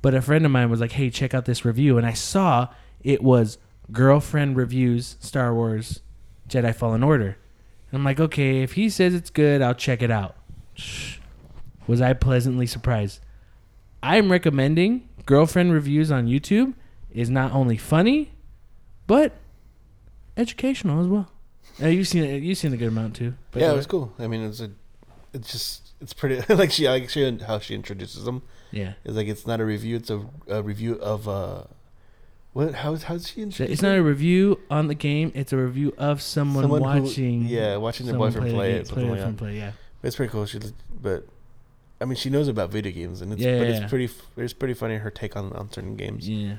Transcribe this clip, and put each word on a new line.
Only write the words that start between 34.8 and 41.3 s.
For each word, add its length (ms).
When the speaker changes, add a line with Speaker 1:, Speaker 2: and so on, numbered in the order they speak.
Speaker 1:
the 80
game, 380
it's 200
a 40
review 400
of 240
someone 420
Speaker 2:
Someone 180
who, 60
Speaker 1:
watching 440
Speaker 2:
yeah, 300
watching 280
their 80
Speaker 1:
someone 180
Speaker 2:
boyfriend 220
Speaker 1:
play 0
the 40
Speaker 2:
play 160
Speaker 1:
game, 80
Speaker 2:
it, 60
something 180
Speaker 1:
play 40
Speaker 2:
like 100
Speaker 1:
their 120
Speaker 2:
that. 60
Speaker 1:
friend 0
play, 200
yeah. 140
Speaker 2:
It's 120
pretty 160
cool. 140
She, 140
but, 240